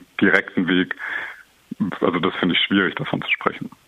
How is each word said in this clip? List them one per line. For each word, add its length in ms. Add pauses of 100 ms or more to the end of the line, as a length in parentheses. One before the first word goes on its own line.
(200)
direkten 480
Weg. 280 (1040)
Also 200
das 160
finde 200
ich 60
schwierig, 340
davon 260
zu 100
sprechen. 400 (160)